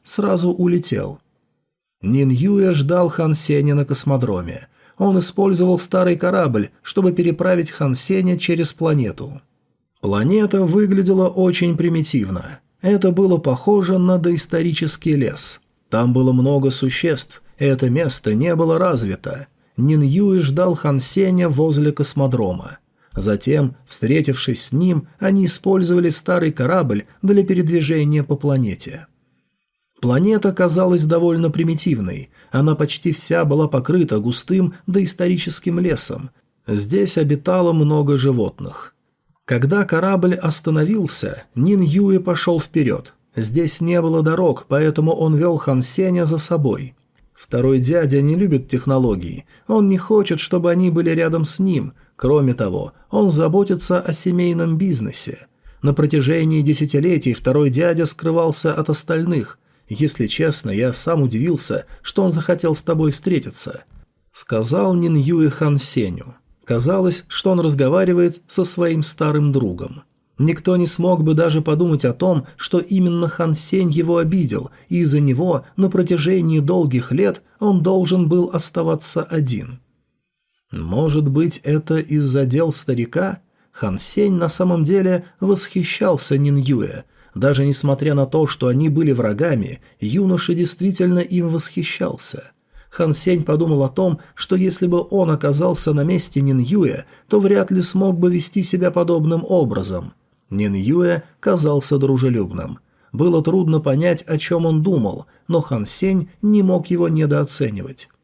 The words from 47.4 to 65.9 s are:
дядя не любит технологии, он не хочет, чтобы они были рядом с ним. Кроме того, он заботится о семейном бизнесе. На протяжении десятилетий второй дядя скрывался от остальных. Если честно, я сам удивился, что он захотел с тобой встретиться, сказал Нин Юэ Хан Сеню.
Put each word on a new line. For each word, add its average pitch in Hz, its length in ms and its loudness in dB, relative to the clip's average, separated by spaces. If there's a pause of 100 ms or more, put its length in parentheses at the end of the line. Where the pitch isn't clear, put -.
дядя 143 420 2
не 151 140 2
любит 156 320 0
технологии, 123 800 -2 (220)
он 214 220 4
не 190 80 2
хочет, 196 420 2
чтобы 175 320 0
они 180 180 2
были 165 200 0
рядом 165 340 0
с - 160 -4
ним. 180 340 -2 (220)
Кроме 135 380 2
того, 98 400 -6 (180)
он 208 180 2
заботится 180 720 0
о 170 140 -4
семейном 170 640 -2
бизнесе. 143 720 -4 (340)
На 143 120 2
протяжении 156 680 2
десятилетий 147 720 0
второй 139 360 2
дядя 165 360 0
скрывался 160 680 -2
от 151 160 -4
остальных. 160 720 -4 (300)
Если 117 380 -2
честно, 147 440 -2
я 120 220 -2
сам 160 280 -2
удивился, 135 640 -2 (160)
что - 220 -2
он 180 80 2
захотел 165 420 -2
с - 80 -4
тобой 156 300 0
встретиться, - 720 -6 (480)
сказал 160 640 -2
Нин 170 200 2
Юэ 156 340 2
Хан 147 280 0
Сеню. 98 580 -4 (280)